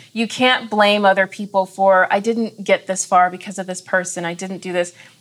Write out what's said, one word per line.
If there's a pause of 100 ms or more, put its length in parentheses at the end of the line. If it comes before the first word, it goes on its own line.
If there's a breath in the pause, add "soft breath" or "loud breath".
(140 loud breath)
you
can't
blame
other
people
for,
"I
didn't
get
this
far
because
of
this
person.
I
didn't
do
this." (280 loud breath)